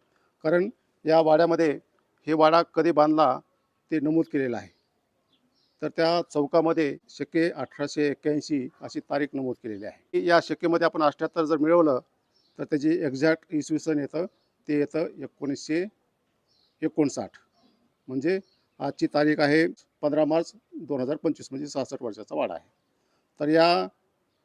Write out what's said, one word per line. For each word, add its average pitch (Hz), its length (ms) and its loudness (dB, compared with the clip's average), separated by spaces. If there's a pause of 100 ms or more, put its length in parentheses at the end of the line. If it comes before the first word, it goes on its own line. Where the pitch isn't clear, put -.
(440)
कारण 175 260 2 (360)
या 160 160 6
वाड्यामध्ये 160 580 2 (480)
हे 151 60 0
वाडा 156 280 6
कधी 160 300 0
बांधला 151 480 4 (520)
ते 160 80 -2
नमूद 156 340 0
केलेलं 131 240 -2
आहे. 95 100 -12 (1120)
तर 151 60 -6
त्या 165 340 0 (100)
चौकामध्ये 156 640 0 (120)
शके 165 420 -2
अठराशे 143 520 -6
एक्क्याऐंशी 147 640 -2 (120)
अशी 139 180 -12
तारीख 143 340 -4
नमूद 135 300 -6
केलेली 104 220 -10
आहे. 180 400 -6
या 170 180 6
शकेमध्ये 170 420 0
आपण 156 180 0
अठ्ठ्याहत्तर 160 420 0
जर 151 120 0
मिळवलं, 156 420 4 (600)
तर - 40 -8
त्याची 156 420 -2
एक्झॅक्ट 143 440 -2
इसवी 151 300 -4
सन 156 200 -2
येतं, 151 260 -4 (420)
ते 147 120 0
येतं 147 200 -2
एकोणीसशे 151 840 -6 (960)
एकोणसाठ. 143 480 -2 (800)
म्हणजे 156 320 -2 (400)
आजची 143 280 -4
तारीख 151 320 2
आहे 156 280 4 (340)
पंधरा 151 240 2
मार्च 160 260 -2 (220)
दोन 143 280 -8
हजार 131 140 -4
पंचवीस, 147 360 -4
म्हणजे 139 160 -10
सहासष्ट 135 360 -8
वर्षाचा 107 320 -12
वाडा 120 180 -4
आहे. - 160 -14 (720)
तर 147 80 -2
या 170 400 4 (580)